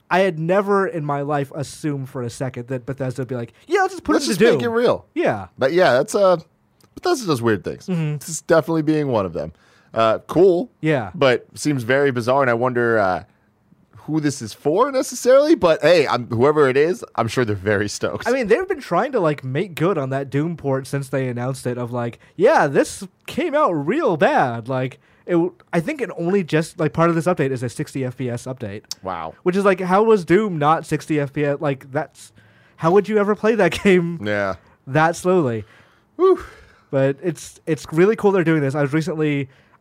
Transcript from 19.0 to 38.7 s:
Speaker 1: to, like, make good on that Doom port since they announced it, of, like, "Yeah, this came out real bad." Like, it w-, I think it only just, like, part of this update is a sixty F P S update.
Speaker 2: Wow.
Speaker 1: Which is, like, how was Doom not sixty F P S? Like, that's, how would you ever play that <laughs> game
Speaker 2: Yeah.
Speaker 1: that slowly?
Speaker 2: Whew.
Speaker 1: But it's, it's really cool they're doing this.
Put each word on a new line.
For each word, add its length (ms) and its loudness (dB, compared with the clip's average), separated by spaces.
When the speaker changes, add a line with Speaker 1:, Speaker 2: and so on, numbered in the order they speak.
Speaker 1:
to, 80 0
like, 220 -2
make 320 -6
good 220 0
on 140 -4
that 180 -4
Doom 300 -4
port 280 -4
since 220 -6
they 200 -2
announced 380 -6
it, 120 -4
of, 120 -6
like, 280 -6
"Yeah, 300 4
this 360 -2
came 280 -4
out 180 2
real 460 0
bad." 500 0
Like, 300 -4
it 80 -6
w-, 220 0
I 80 0
think 220 -4
it 160 -6
only 260 0
just, 340 -2
like, 140 -2
part 160 2
of 60 2
this 100 -2
update 260 0
is 120 -6
a 80 -6
sixty 340 -8
F 140 -8
P 100 -4
S 160 -8
update. 380 -12
Speaker 2:
Wow. 400 -8
Speaker 1:
Which 140 0
is, 80 0
like, 160 2
how 220 2
was 240 2
Doom 320 2
not 260 2
sixty 340 -4
F 140 -2
P 140 -4
S? 160 0
Like, 280 -4
that's, 400 -8
how 140 0
would 180 4
you 80 2
ever 180 2
play 200 0
that 280 0
<laughs> 0 -
game 400 2
Speaker 2:
Yeah. 340 -2
Speaker 1:
that 300 2
slowly? 480 0
Speaker 2:
Whew. 280 2
Speaker 1:
But 320 0
it's, 420 -8
it's 260 -4
really 260 4
cool 160 2
they're 120 2
doing 160 2
this. 140 -2